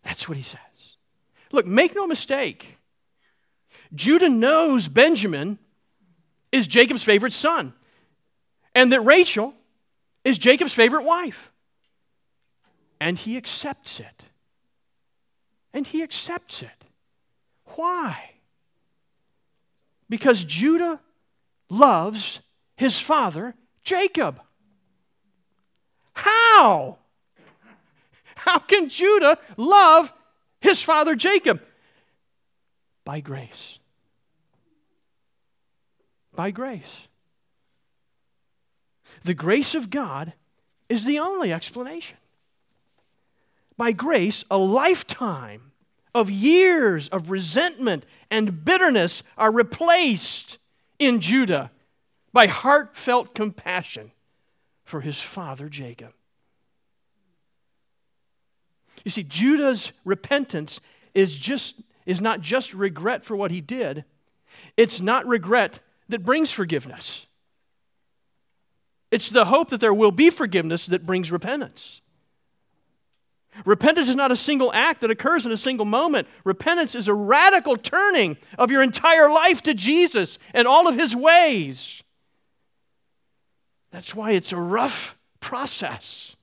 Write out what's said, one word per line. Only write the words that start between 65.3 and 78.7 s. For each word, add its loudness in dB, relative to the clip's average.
that -8
brings -2
forgiveness. -10
It's -4
the 4
hope 0
that -6
there 2
will 4
be 4
forgiveness -4
that -4
brings -4
repentance. -10
Repentance 2
is 0
not 0
a 0
single -2
act 0
that -2
occurs -2
in -6
a -4
single -4
moment. -2
Repentance -2
is -6
a 2
radical 4
turning 0
of 2
your 4